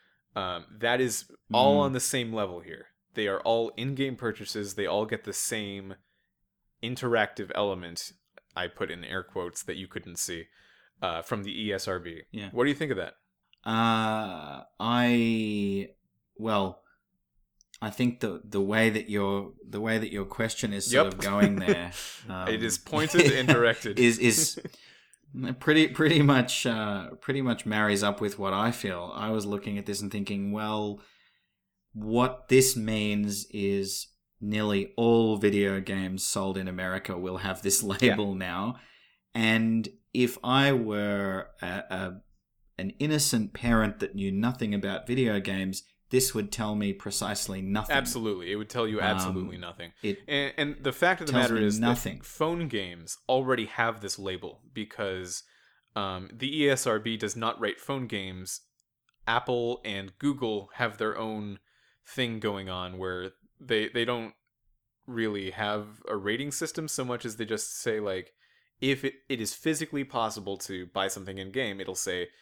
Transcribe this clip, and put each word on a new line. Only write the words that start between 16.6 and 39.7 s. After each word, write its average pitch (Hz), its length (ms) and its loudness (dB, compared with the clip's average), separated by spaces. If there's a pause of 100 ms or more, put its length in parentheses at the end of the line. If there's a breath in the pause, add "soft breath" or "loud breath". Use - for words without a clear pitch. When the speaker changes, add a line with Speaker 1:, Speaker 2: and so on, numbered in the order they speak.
Speaker 2:
I 110 80 -4
think 123 320 0
the, 98 240 -4
the 104 160 0
way 107 280 4
that 107 200 0
your, 98 420 0 (160)
the 104 140 -6
way 113 160 2
that 107 160 -4
your 98 100 -2
question 113 480 -2
is 101 180 -2
sort 135 180 6
Speaker 1:
Yep. - 80 -4
Speaker 2:
of 95 40 -8
going 101 380 4
there, 90 340 0 (180)
Speaker 1:
<laughs> - 200 -16
It - 20 -10
Speaker 2:
um, 92 180 -6
Speaker 1:
is 110 280 0
pointed 156 560 4
and 127 140 2
Speaker 2:
<laughs> 135 100 8
Speaker 1:
directed. 113 420 4
Speaker 2:
is, 117 200 8
is 123 460 4
Speaker 1:
<laughs> - 920 -10
Speaker 2:
pretty, 156 280 6
pretty 147 340 6
much, 135 440 6
uh, 104 460 -2 (100)
pretty 135 200 -2
much 123 240 -2
marries 107 380 4
up 101 180 2
with 101 160 -2
what 98 160 0
I 107 180 2
feel. 92 440 -4
I 107 140 -4
was 110 160 -2
looking 101 320 -4
at 101 80 -8
this 101 160 -4
and 101 100 -6
thinking, 101 400 -4
well, 107 480 -4 (920 soft breath)
what 113 560 0
this 131 260 8
means 104 760 0
is 98 560 -2 (320)
nearly 104 580 0
all 117 400 6
video 101 420 4
games 95 440 -4
sold 95 340 -2
in 95 100 -4
America 92 500 -4
will 92 200 -4
have 95 240 -4
this 98 220 2
<laughs> 98 180 -4
Speaker 1:
Yeah. 123 80 8
Speaker 2:
label 101 260 0
now. 95 440 -4 (540 loud breath)
And 113 540 4 (260)